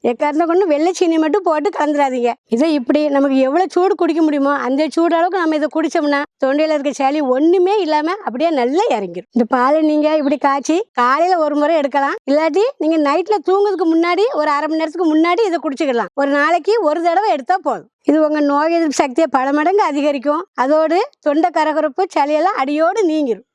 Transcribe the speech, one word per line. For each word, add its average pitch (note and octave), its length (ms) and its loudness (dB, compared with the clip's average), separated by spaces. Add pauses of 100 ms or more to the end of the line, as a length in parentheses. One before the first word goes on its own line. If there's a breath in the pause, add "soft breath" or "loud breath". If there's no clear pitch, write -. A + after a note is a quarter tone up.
(100)
எக்காரணத்தை D4 400 0
கொண்டு F4 200 2
வெள்ளை D#4 280 2
சீனி E4 240 2
மட்டும் D#4+ 260 0
போட்டு D4+ 260 0
கலந்துடாதீங்க. C#4 560 0 (240)
இதை C#4+ 140 2 (100)
இப்படி C#4+ 220 0 (160)
நமக்கு C#4 200 2 (120)
எவ்வளவு E4 260 0
சூடு F4+ 260 2
குடிக்க E4 260 0
முடியுமோ C#4+ 260 0 (140)
அந்த C#4 280 0
சூடு E4 240 2
அளவுக்கு F4+ 240 0
நம்ம D#4 160 0
இதை D4+ 160 -2
குடிச்சோம்னா D4 460 0 (240)
தொண்டையில D4+ 320 0
இருக்க C#4 240 -2
சளி C#4+ 200 0 (140)
ஒண்ணுமே F4 400 2 (100)
இல்லாம D#4 320 -2 (100)
அப்படியே B3+ 300 -2
நல்லா C4+ 280 0 (100)
இறங்கிடும். F3+ 420 -8
இந்த A#3+ 160 2
பாலை C4+ 380 2
நீங்க D4+ 180 0 (140)
இப்படி C#4 240 0
காய்ச்சி C#4 300 0 (240)
காலையில D#4+ 440 2
ஒரு D4 160 -2
முறை D#4 220 2
எடுக்கலாம். C#4 340 -2 (140)
இல்லாட்டி D#4 340 2 (200)
நீங்க D#4+ 220 2
நைட்ல F4 320 0 (120)
தூங்குறதுக்கு F#4+ 420 2
முன்னாடி E4+ 320 2 (160)
ஒரு D4+ 160 0
அரை D4 140 -2
மணி D#4+ 120 -2
நேரத்துக்கு E4 300 -2
முன்னாடி F4 380 2
இதை D#4+ 160 -2
குடிச்சுக்கலாம். B3+ 460 -2 (100)
ஒரு C#4 160 0
நாளைக்கு E4 360 0 (140)
ஒரு D#4+ 200 0
தடவை G4 280 2
எடுத்தா F4 220 -2 (100)
போதும். F#3+ 200 -6 (220)
இது D4+ 160 2
உங்க D4+ 240 -2
நோய் D#4 300 0
எதிர்ப்பு D#4+ 220 -4
சக்தியை D4 260 0 (100)
பல C4 80 0 (140)
மடங்கு F#4+ 320 0
அதிகரிக்கும். C#4 500 -2 (220)
அதோடு D#4 360 2 (280)
தொண்டை D#4+ 220 0 (100)
கரகரப்பு D#4 440 -2 (140)
சளியெல்லாம் D4+ 460 0
அடியோடு D#4+ 380 0 (100)
நீங்கிரும். B3 420 -2